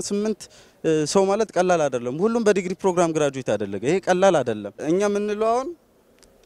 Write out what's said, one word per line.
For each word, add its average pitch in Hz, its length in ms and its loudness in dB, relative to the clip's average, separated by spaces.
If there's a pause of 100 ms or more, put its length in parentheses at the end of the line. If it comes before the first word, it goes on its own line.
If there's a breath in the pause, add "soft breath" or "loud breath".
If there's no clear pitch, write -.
ስምንት 208 380 -4 (420 soft breath)
እ፣ 160 100 2 (120)
ሰው 196 200 4
ማለት 208 260 0
ቀላል 175 300 2
አይደለም። 123 360 -2
ሁሉም 226 280 0
በዲግሪ 185 300 0
ፕሮግራም 175 380 0
ግራጁዌት 139 380 -2
አደረገ። 101 340 -4
ይሄ 165 180 2
ቀላል 185 340 4
አይደለም። 107 360 -4 (100)
እኛ 165 200 0
የምንለው 208 460 -2
አሁን 254 200 -2 (760)